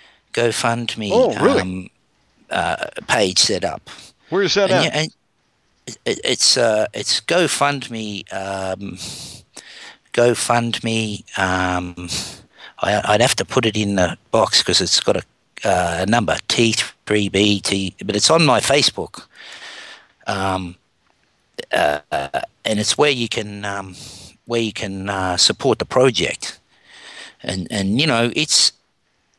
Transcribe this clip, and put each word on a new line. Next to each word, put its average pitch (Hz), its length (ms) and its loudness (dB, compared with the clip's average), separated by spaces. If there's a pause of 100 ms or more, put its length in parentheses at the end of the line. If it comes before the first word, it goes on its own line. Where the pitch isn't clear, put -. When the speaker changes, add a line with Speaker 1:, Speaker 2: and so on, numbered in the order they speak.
(340)
Speaker 1:
GoFundMe, 117 800 0
Speaker 2:
Oh, 208 300 4
really? 233 180 4
Speaker 1:
um, 92 300 -6 (600)
uh, 85 360 -2 (220)
page 98 300 2
set 92 260 2
up. - 240 -6 (400)
Speaker 2:
Where 185 140 0
is 175 120 0
that 196 160 4
Speaker 1:
And 185 80 4
Speaker 2:
at? 143 60 4
Speaker 1:
yeah, 151 160 -2
and 160 140 -4 (880)
it, 113 200 -2
it's, - 320 2
uh, 110 360 2
it's - 280 -2
GoFundMe, 131 1120 -2
um, 95 640 -6 (1120)
GoFundMe, 117 1120 0 (140)
um, 92 680 -2 (720)
I, 104 340 2
I'd 107 60 4
have 127 160 4
to - 80 -2
put 120 220 0
it 104 100 0
in 101 200 2
the 87 220 2 (120)
box - 320 4
'cause - 180 2
it's - 200 2
got - 160 2
a, 85 60 -2 (420)
uh, 90 360 2
a 95 60 0
number, 101 300 2 (120)
T 113 260 2 (320)
three 104 220 2
B 101 320 2
T, 98 340 -2 (100)
but 101 120 -2
it's - 140 2
on 165 140 6
my 123 160 6
Facebook. - 640 0 (1000)
Um, 95 500 -4 (960)
uh, 73 280 2 (640)
and 107 140 0
it's - 200 0
where 147 120 6
you 120 180 0
can, 104 360 -6
um, 98 320 -8 (480)
where 117 160 -2
you 110 120 -2
can, 98 360 -6
uh, 92 280 -2
support - 420 2
the - 60 -4
project. - 720 0 (840)
And, 92 280 -6
and, 104 300 0
you 160 60 2
know, 120 300 2
it's, - 360 2 (680)